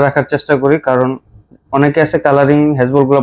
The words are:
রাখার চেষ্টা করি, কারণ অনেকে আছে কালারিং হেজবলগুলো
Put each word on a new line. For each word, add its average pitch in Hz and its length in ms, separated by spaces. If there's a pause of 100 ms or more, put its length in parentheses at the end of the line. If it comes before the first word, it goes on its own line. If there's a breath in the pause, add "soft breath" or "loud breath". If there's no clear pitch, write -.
রাখার 135 280
চেষ্টা 147 280
করি, 139 140 (120)
কারণ 127 220 (680)
অনেকে 147 280
আছে 156 200
কালারিং 143 340 (200)
হেজবলগুলো 135 440